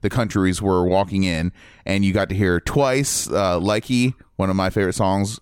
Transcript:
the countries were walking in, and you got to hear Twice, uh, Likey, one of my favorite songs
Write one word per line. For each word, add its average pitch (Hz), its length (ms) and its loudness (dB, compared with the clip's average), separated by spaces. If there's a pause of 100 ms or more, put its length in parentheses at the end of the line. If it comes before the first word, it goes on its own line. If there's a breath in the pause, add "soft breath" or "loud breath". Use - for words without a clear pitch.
the 101 100 -2
countries 95 500 0
were 92 240 2
walking 95 380 0
in, 85 280 -2 (320 loud breath)
and 98 220 0
you 95 80 2
got 98 160 0
to 92 60 -4
hear 92 240 2
Twice, 139 680 -2
uh, 90 320 0
Likey, 120 540 0 (220)
one 95 160 0
of 92 40 -2
my 95 140 0
favorite 92 240 0
songs 98 480 -2